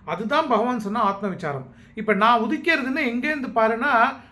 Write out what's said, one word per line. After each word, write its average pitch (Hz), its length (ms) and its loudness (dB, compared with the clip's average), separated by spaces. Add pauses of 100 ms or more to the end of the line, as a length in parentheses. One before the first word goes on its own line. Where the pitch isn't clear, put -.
அதுதான் 226 440 -2
பகவான் 240 320 0
சொன்ன 214 200 -4
ஆத்ம 196 280 0
விசாரம். 147 380 -6 (280)
இப்ப 214 200 -2
நான் 220 260 4
உதிக்கிறதுன்னு 285 600 0
எங்கேருந்து 254 520 -2
பாருன்னா, 233 380 2 (400)